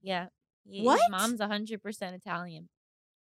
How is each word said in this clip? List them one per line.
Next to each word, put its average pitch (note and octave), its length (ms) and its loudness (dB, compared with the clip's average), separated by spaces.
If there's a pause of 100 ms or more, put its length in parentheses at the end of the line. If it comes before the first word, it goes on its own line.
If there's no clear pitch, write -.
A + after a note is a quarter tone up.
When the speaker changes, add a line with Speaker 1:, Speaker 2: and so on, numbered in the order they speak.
Speaker 1:
yeah. F#3 260 -4 (360)
He, G3 200 -6
Speaker 2:
What? C#4 160 6
Speaker 1:
his E5+ 100 6
mom's A#3 300 0
a G#3 80 0
hundred G#3+ 340 -4
percent F#3+ 340 -10
Italian. F3 540 -8 (520)